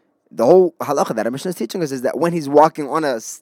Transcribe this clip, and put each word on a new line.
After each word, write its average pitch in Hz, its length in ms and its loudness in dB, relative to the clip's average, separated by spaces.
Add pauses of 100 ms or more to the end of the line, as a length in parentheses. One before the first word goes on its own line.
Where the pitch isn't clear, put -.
(300)
The 113 160 -2
whole 175 340 6
halacha 143 360 -4
that 107 100 -4
our 117 60 -2
Mishnah 143 180 -8
is 175 60 -8
teaching 220 260 -8
us 143 100 -4
is 127 120 -6
that 127 160 -4
when 170 140 0
he's 160 140 -6
walking 151 400 2
on 156 160 -4
a 135 120 -2
s-, - 260 -14